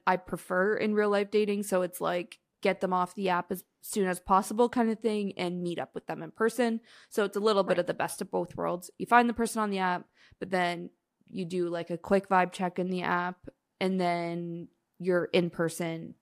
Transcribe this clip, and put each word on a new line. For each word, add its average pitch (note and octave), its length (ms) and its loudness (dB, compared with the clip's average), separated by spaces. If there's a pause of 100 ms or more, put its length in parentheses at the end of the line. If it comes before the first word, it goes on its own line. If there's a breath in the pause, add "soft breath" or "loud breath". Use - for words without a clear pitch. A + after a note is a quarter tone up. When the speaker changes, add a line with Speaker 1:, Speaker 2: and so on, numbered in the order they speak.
Speaker 1:
I F#3 120 4
prefer F#3 580 -2
in G#3+ 180 0
real G#3 160 4
life G3+ 220 0
dating. G#3 320 0
So F#3+ 180 2
it's F3+ 180 -4
like, F3 380 -4 (240)
get F#3+ 200 2
them F#3 120 0
off F3+ 220 0
the F#3+ 140 -2
app F3 220 -2
as F#3 120 -6 (180)
soon G3 260 -2
as F3+ 120 -2
possible G#3 500 4
kind A#3 200 2
of A3 100 -2
thing G#3+ 380 -2
and F3+ 240 -4
meet F3 180 -4
up - 140 -10
with - 140 -12
them D#3+ 160 -8
in D#3 80 -12
person. A3+ 500 0 (280 loud breath)
So A3 140 0
it's G3+ 140 -4
a - 20 -2
little G3+ 240 4
bit F#3 100 0
Speaker 2:
Right. E3+ 60 4
Speaker 1:
of F3 80 0
the - 60 -2
best - 280 -4
of F#3+ 100 -8
both F3+ 240 -4
worlds. F3 420 -4
You F#3+ 80 -8
find A#3+ 240 6
the A3+ 60 -4
person A3+ 260 -2
on G#3 80 0
the G3 80 -2
app, F3+ 300 -2 (320 soft breath)
but F#3+ 100 -8
then F3 400 -2 (400)
you F#3+ 160 -6
do, F3 240 -2
like, E3+ 220 -6
a E3+ 60 -2
quick G3 300 2
vibe F3+ 240 4
check F3+ 280 -4
in F3+ 100 -2
the F3+ 140 -2
app, F3 440 -2 (320)
and F#3 220 0
then E3+ 680 -2 (280)
you're F3 280 2
in F3 260 2
person E3 720 -4